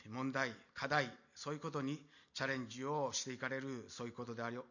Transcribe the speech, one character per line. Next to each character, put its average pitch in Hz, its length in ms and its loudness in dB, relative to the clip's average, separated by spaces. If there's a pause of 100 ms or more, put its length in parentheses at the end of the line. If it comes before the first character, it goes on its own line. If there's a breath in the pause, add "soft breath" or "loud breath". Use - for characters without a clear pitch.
(100)
問 131 220 0
題、 131 200 4 (220)
課 139 140 -2
題、 139 220 6 (240)
そ - 180 -4
う - 20 0
い - 40 -2
う - 20 -6
こ 160 100 -2
と 143 100 0
に 139 180 2 (360 loud breath)
チ - 80 0
ャ 135 40 4
レ 135 120 4
ン 120 100 -2
ジ 123 160 -4
を 143 280 4
し - 120 2
て 131 80 -2
い 123 60 -4
か 131 100 -2
れ 135 120 0
る、 131 280 -4
そ 120 160 -6
う 120 40 -2
い - 20 -4
う - 20 -14
こ 123 120 -6
と 117 100 -4
で 117 80 -2
あ 117 80 0
り、 120 80 -4 (120)